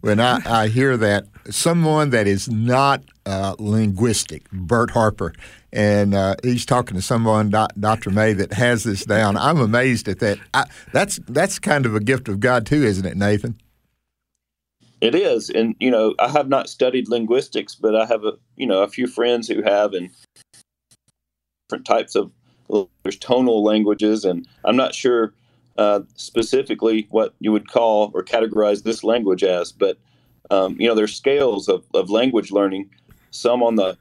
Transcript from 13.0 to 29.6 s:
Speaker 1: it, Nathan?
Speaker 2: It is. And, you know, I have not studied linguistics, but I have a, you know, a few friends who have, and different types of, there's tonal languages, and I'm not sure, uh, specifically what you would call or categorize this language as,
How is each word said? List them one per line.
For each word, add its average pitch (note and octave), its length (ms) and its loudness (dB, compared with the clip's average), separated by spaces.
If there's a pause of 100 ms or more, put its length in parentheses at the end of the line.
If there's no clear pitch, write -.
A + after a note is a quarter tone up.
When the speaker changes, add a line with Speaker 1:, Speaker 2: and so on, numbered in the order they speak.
Speaker 1:
it, E2+ 100 -8
Nathan? G#2 400 -2 (1400)
Speaker 2:
It A#2 140 0
is. D3 340 0
And, A2+ 320 0
you B2+ 100 2
know, A2 280 2
I B2 100 2
have C#3 200 0
not C3+ 200 0
studied B2+ 400 -2
linguistics, A#2 680 -2
but A2 200 0
I A2 80 2
have A2 200 -2
a, G#2+ 80 -2 (240)
you C3+ 100 -6
know, G2 160 2
a G#2 60 0
few B2 180 -6
friends A#2 420 -2
who A2+ 140 -2
have, G2+ 320 0
and F2+ 160 -8 (1600)
different - 180 -10
types - 280 0
of, G2 160 -2 (720)
there's - 160 -8
tonal B2 440 2
languages, G#2+ 600 2
and F2 240 -4 (160)
I'm B2 120 2
not C3 180 0
sure, A#2 400 0 (420)
uh, G#2 240 2 (160)
specifically A2+ 960 -2
what A2 280 0
you G#2+ 140 0
would G#2+ 160 -2
call A2 460 2
or F#2 80 -4
categorize G#2+ 600 0
this A2+ 220 -6
language G2+ 400 0
as, F2+ 280 -2